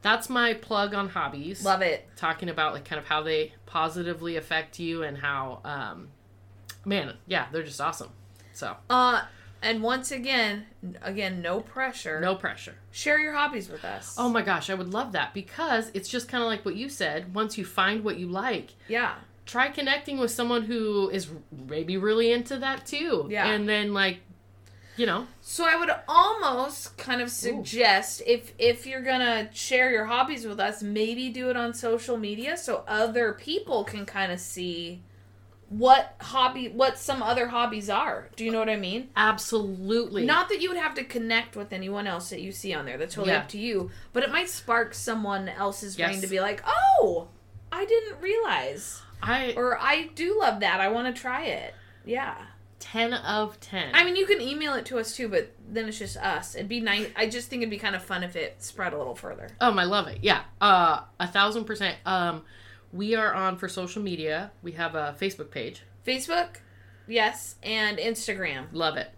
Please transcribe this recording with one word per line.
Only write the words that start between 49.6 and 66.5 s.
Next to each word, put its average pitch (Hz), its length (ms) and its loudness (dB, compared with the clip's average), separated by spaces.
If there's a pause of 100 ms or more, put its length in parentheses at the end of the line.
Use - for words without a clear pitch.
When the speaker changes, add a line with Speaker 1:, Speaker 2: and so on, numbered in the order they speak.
Speaker 2:
"I 311 340 2
do 359 260 0
love 226 200 4
that. 190 220 2
I 196 80 4
wanna 240 240 0
try 262 320 -4
it." 139 280 -6 (320)
Yeah. 247 300 -4 (440)
Speaker 1:
Ten 233 340 -2
of 214 480 -2
ten. 180 320 -6
Speaker 2:
I 339 100 10
mean, 359 140 4
you 381 80 4
can 381 160 4
email 285 320 -2
it 226 140 -2
to 254 120 -2
us 226 160 -4
too, 240 140 -4
but 185 220 2 (180)
then 220 180 -4
it's 214 120 -8
just 196 180 -8
us. - 380 -2
It'd 196 120 -6
be 233 140 -2
nice. 208 340 0
I 220 120 2
just 240 220 -6
think 247 120 -4
it'd 226 80 -2
be 202 80 -6
kind 202 180 -2
of 185 80 -6
fun 180 200 -4
if 180 120 -6
it - 260 -6
spread - 300 -6
a 147 60 -6
little 131 180 -4
further. - 320 -12 (140)
Speaker 1:
Um, 233 180 6
I 180 60 4
love 196 220 2
it. 101 140 -10
Yeah. 180 200 4 (180)
Uh, 175 420 6 (180)
a 180 80 -2
thousand 208 380 2
percent. 202 300 -2 (100)
Um, 175 380 0 (480)
we 208 240 0
are 220 180 4
on 190 240 2
for 185 120 -6
social 180 320 -6
media. 175 500 -4 (120)
We 170 100 -10
have 165 220 -4
a 147 220 -2
Facebook 190 340 -4
page. - 320 -8 (220)
Speaker 2:
Facebook, 330 500 0 (520)